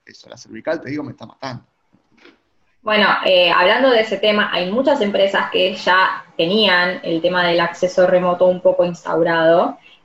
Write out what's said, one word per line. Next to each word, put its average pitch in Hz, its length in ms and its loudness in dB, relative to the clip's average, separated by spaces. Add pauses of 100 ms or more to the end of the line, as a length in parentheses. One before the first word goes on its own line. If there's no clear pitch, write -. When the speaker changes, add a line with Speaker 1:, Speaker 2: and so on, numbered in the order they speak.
Speaker 1:
eso. - 240 -20
La 110 60 -20
cervical, 147 440 -10
te - 100 -14
digo, 147 120 -8
me 143 100 -12
está 117 140 -20
matando. 127 360 -14 (1200)
Speaker 2:
Bueno, 208 240 0 (180)
eh, 180 260 4
hablando 214 400 2
de 226 100 4
ese 220 160 -2
tema, 208 360 0
hay 180 200 -4
muchas 269 280 0
empresas 196 520 -2
que 185 220 0
ya 185 500 -2 (120)
tenían 185 680 0
el 165 180 -4
tema 175 240 0
del 170 140 0
acceso 180 460 0
remoto 180 400 2
un 180 140 2
poco 185 240 2
instaurado, 170 920 0 (260)